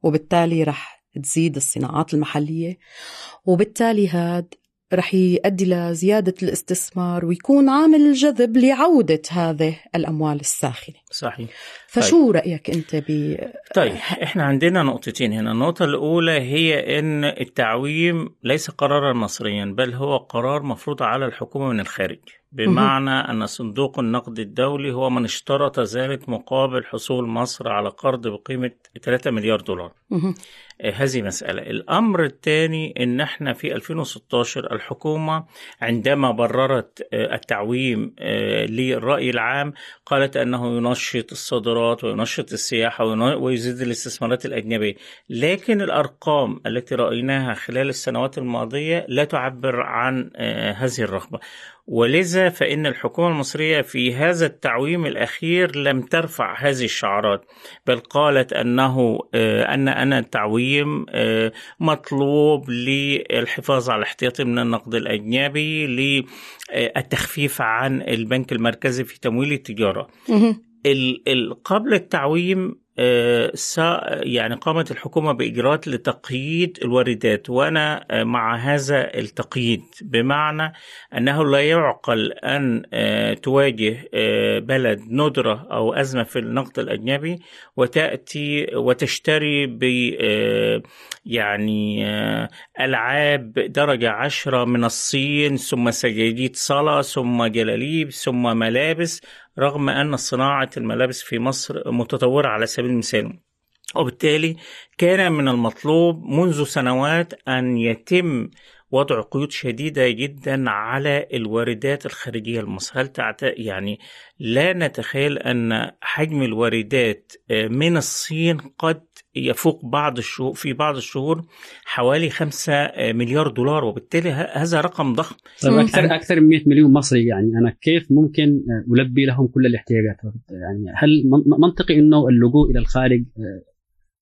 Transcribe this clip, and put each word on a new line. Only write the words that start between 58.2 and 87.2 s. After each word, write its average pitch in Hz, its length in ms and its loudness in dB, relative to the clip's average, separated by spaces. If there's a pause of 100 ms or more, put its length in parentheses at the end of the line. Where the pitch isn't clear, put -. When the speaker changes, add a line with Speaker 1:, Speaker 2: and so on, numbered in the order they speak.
Speaker 2:
أنه، 123 680 2 (140)
آه، 113 400 2
أن، 139 140 2
أن 135 260 2
التعويم، 127 960 0
آه، 113 420 0 (280)
مطلوب 147 920 2
للحفاظ 131 1200 -2
على 113 80 2
الاحتياطي 123 460 -2
من 120 160 0
النقد 117 360 -2
الأجنبي، 139 920 -2
للتخفيف 135 1700 -4
عن 123 400 0
البنك 123 500 -4
المركزي 120 520 -2
في - 160 -14
تمويل 131 340 -2
التجارة. 104 540 -4 (220)
Speaker 1:
مهم. 220 340 4 (220)
Speaker 2:
ال-، 131 420 0
ال-، 123 360 -2
قبل 220 300 0
التعويم، 180 840 0 (260)
آه، 120 520 4
سا-، - 460 -2 (100)
يعني 120 460 -2
قامت 160 360 -2
الحكومة 151 400 -2
بإجراءات 123 560 0
لتقييد 143 960 -4
الواردات، 120 640 2
وأنا، 151 640 0
آه، 113 120 0
مع 117 320 0
هذا 135 640 0
التقييد، 117 640 -2 (200)
بمعنى 151 720 0 (440)
أنه 139 280 2
لا 139 140 4
يعقل 143 720 2
أن، 131 520 -2 (100)
آه، 110 400 0
تواجه، 123 800 0
آه، 107 460 2
بلد 117 400 0 (100)
ندرة 131 640 0
أو 113 220 0
أزمة 131 300 -2
في 123 160 -6
النقد 117 400 -4
الأجنبي 139 600 -4 (380)